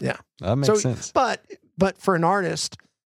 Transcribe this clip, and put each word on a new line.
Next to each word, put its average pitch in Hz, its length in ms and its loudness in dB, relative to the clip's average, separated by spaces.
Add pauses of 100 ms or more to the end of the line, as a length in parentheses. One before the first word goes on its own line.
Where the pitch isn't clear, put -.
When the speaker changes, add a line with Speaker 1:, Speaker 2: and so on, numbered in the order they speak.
Speaker 1:
Yeah. - 160 -4 (220)
Speaker 2:
That 98 180 -2
makes 143 100 0
Speaker 1:
So, 214 80 4
Speaker 2:
sense. 127 380 -2
Speaker 1:
but, - 320 0 (320)
but 190 200 2
for 190 180 0
an 165 100 2
artist, 170 500 0 (320)